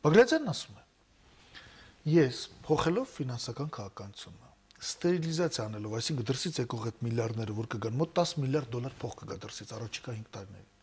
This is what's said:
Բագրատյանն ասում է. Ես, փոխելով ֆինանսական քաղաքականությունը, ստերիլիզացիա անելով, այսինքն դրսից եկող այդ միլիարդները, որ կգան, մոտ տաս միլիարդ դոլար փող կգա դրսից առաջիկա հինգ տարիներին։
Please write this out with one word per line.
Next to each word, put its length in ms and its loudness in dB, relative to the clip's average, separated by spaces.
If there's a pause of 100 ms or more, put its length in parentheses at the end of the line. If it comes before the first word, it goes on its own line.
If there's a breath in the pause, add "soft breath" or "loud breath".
Բագրատյանն 480 8
ասում 260 -8
է. 60 -20 (1200 loud breath)
Ես, 320 6 (260)
փոխելով 460 2
ֆինանսական 640 -6
քաղաքականությունը, 720 -14 (300)
ստերիլիզացիա 880 0
անելով, 320 -4
այսինքն 300 -2
դրսից 340 0
եկող 260 -4
այդ 160 -6
միլիարդները, 540 0
որ 160 -4
կգան, 240 -2
մոտ 180 0
տաս 220 2
միլիարդ 340 0
դոլար 300 -4
փող 160 -6
կգա 260 -10
դրսից 320 -12
առաջիկա 400 -8
հինգ 160 -10
տարիներին։ 380 -14 (120)